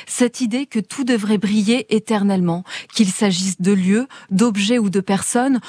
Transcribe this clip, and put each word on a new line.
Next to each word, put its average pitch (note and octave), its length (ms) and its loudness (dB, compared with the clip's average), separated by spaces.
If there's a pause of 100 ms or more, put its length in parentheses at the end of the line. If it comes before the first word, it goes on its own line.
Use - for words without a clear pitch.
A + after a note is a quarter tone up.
cette B3 360 -2
idée B3 240 -2
que - 120 -6
tout C4+ 260 -6
devrait G#3+ 340 0
briller G#3+ 500 0
éternellement, G3 760 0 (300)
qu'il G#3 160 2
s'agisse F#3+ 540 -2
de G3 100 2
lieux, G3 340 2 (240)
d'objets G#3 460 2
ou G#3 140 0
de F#3+ 100 0
personnes, A#3+ 580 0 (100)